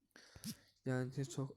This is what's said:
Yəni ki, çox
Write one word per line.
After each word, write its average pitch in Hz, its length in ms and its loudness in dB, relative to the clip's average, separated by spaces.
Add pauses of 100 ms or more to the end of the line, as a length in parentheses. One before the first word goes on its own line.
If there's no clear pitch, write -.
(840)
Yəni 127 300 2
ki, 139 140 2
çox 135 260 0